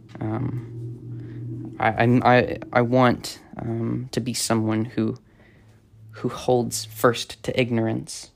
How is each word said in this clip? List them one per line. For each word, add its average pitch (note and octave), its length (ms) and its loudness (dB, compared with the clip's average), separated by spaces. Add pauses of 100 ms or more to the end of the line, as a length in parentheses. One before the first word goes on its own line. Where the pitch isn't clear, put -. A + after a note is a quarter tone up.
(200)
Um, - 1600 -8
I, A2+ 100 2
I, A#2 360 4
I, B2 340 4 (140)
I B2 100 4
want, B2 580 2 (180)
um, A#2+ 540 -4
to B2+ 80 -2
be A#2+ 140 -2
someone A2 500 2
who, A2+ 320 -2 (960)
who - 160 -4
holds B2 580 0
first - 560 0
to - 180 -2
ignorance A#2 760 -2